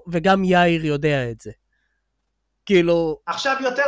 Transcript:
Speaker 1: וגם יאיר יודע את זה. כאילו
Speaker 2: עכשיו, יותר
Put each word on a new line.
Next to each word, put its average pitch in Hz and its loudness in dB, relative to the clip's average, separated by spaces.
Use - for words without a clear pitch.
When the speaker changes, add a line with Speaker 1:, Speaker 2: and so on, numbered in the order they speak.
Speaker 1:
וגם 190 2
יאיר 175 2
יודע 143 -2
את 113 -12
זה. 107 -18
כאילו 170 0
Speaker 2:
עכשיו, 262 -4
יותר 262 -2